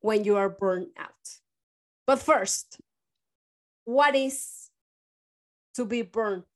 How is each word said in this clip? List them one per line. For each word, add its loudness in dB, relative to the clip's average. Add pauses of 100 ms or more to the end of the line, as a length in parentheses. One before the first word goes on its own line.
when 0
you 4
are 2
burned -2 (100)
out. -14 (920)
But 4
first, 0 (1040)
what 2
is -4 (1040)
to -2
be -2
burned -2 (120)